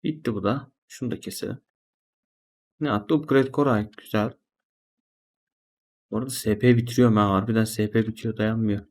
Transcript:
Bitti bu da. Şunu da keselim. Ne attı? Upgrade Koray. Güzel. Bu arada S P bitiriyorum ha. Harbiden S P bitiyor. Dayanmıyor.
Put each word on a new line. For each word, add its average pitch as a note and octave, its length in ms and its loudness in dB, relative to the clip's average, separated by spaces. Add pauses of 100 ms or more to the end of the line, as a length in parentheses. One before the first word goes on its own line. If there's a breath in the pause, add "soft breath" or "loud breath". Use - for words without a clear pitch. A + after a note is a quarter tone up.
Bitti D#3 300 -4
bu G2 100 -4
da. A#2 280 -2 (160)
Şunu A#2+ 240 -8
da - 80 -6
keselim. - 420 -10 (1160)
Ne D3 120 -2
attı? G#2 240 0
Upgrade C3+ 360 2
Koray. B2 460 0
Güzel. - 360 -4 (1800)
Bu G#2+ 60 -4
arada C3 120 -4
S G#2+ 300 -2
P B2 180 6
bitiriyorum A#2+ 380 4
ha. G#2 140 4
Harbiden A2 340 2
S G#2+ 280 -2
P A2 160 2
bitiyor. A2 300 -6
Dayanmıyor. G#2+ 540 -2